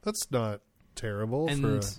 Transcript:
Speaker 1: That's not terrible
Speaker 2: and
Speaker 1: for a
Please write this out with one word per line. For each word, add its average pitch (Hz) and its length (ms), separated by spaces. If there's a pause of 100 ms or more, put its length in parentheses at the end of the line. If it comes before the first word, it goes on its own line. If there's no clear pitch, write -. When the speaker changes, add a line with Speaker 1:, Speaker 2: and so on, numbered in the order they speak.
Speaker 1:
That's - 280
not 113 300 (340)
terrible 113 540
Speaker 2:
and 143 120
Speaker 1:
for 139 180
a - 40 (160)